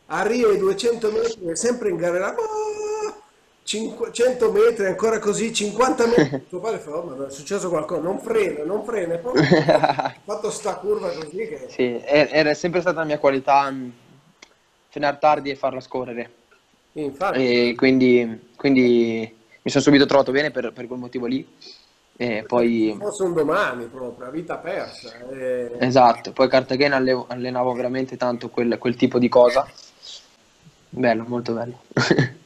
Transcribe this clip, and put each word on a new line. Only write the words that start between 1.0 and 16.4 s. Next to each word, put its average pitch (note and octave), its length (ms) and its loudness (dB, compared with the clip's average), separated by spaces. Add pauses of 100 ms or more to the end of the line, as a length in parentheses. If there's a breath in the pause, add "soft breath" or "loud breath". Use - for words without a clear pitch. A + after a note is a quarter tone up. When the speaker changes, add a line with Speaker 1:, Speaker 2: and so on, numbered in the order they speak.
Speaker 1:
metri, A3 360 -4
è E3 100 -6
sempre A#3+ 340 -2
ingarellato, F3+ 520 -2
ah, G#4+ 720 -6 (480)
cinquecento A#3 920 -2
metri, G#3+ 340 4
ancora G#3+ 320 0
così, G#3 340 -2
cinquanta A#3+ 540 0
metri. C#3+ 380 2
Speaker 2:
<laughs> - 40 -20
Speaker 1:
Tuo F3+ 120 -10
padre G#3+ 180 -6
fa: D3+ 180 -10
"Oh, F3 60 -6
ma C#3 240 -10
è - 40 -12
successo F3+ 400 -8
qualcosa, D#3 320 -2
non F#3+ 160 -4
frena, F#3 460 -2
non G3+ 200 -4
frena." F3+ 300 -4
E E3+ 40 -2
poi G3+ 220 -2
Speaker 2:
<laughs> D3 280 4
Speaker 1:
ha C#3+ 460 2 (100)
fatto G#3+ 260 -6
sta G3 240 -6
curva G3 360 -4
così D#3+ 260 -10 (120)
che C3+ 220 -12
Speaker 2:
Sì, B2 240 -2
è-, C#3 380 2
era D3+ 220 4
sempre F3 260 -2
stata E3 180 -2
la D#3+ 80 -4
mia D3 120 -2
qualità, C#3 520 2
mm, C3 180 -8 (1000)
frenare C#3+ 280 -2
tardi D3 320 2
e C3+ 60 -6
farla C3 240 -4
scorrere. A#2+ 500 -8 (640)